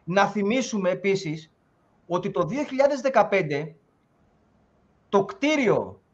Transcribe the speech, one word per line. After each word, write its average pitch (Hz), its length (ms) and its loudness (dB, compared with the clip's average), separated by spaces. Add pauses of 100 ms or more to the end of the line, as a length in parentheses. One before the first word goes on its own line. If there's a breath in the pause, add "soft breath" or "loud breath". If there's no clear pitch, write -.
Να 190 220 2
θυμίσουμε 208 640 -2
επίσης 185 640 -4 (560)
ότι 185 240 -4
το 180 120 -2
δύο 226 200 -4
χιλιάδες 277 380 4
δεκαπέντε 185 760 2 (1300)
το 196 160 0
κτίριο 214 760 -2 (120)